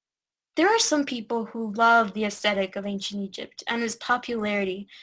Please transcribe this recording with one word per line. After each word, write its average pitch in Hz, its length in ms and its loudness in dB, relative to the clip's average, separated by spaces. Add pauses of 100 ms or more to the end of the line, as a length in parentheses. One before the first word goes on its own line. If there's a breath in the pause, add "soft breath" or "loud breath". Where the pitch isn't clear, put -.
(540)
There 330 140 4
are 453 100 4
some 294 260 2
people 233 420 -4
who 226 260 -6
love 226 420 6
the 214 120 -2
aesthetic 202 500 -2
of 202 100 -6
ancient 202 360 -6
Egypt - 440 -12
and 233 160 -2
its 226 140 -4
popularity, 208 920 -2 (160 loud breath)